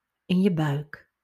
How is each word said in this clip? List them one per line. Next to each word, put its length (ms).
in 140
je 120
buik. 580